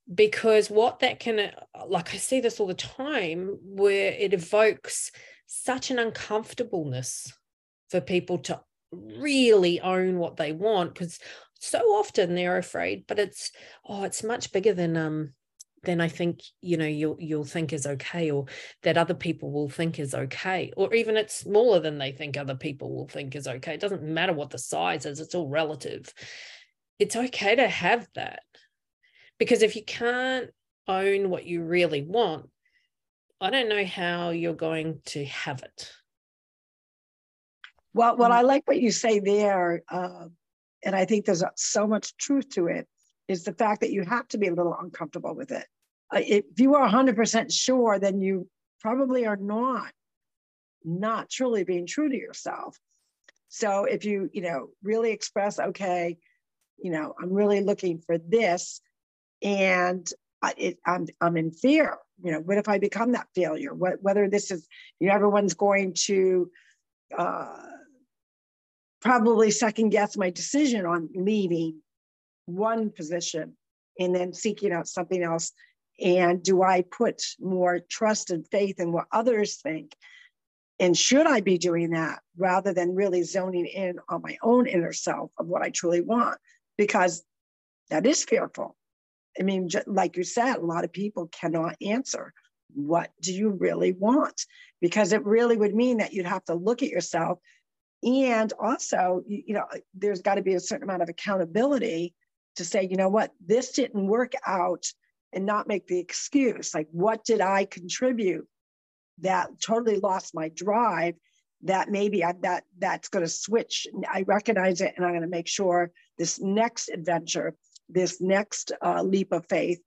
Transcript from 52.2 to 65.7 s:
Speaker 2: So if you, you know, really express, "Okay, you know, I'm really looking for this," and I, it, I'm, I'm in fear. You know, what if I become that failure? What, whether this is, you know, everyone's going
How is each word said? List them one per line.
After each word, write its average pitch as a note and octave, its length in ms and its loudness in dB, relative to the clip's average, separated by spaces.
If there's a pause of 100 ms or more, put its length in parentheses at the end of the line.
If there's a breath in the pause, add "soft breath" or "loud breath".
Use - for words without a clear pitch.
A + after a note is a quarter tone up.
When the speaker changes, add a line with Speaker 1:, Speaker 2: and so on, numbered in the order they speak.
Speaker 2:
So G3+ 340 0
if - 200 -2
you, G3+ 280 -2
you - 80 -6
know, E3+ 300 -6 (120)
really A3 300 0
express, G3+ 480 -4
"Okay, F3+ 580 -2 (600)
you F3+ 120 -6
know, D#3 300 -4
I'm F3+ 120 -4
really G3+ 280 4
looking F#3 400 -2
for E3+ 180 -2
this," F3+ 640 0 (640)
and F#3 640 2 (340)
I, - 140 0
it, - 300 -4
I'm, F3 200 0 (140)
I'm E3+ 160 4
in D#3+ 140 0
fear. C#4 480 4 (240)
You F3 100 -2
know, D#3 80 -2
what F#3+ 180 0
if G#3 100 -2
I G#3 100 2
become G#3 340 0
that - 220 -4
failure? E3+ 400 -2
What, F3+ 280 -2
whether G3 260 4
this G3+ 220 0
is, F3 160 -8 (320 loud breath)
you E3+ 100 2
know, G3 60 6
everyone's G3+ 400 4
going G3 400 2 (120)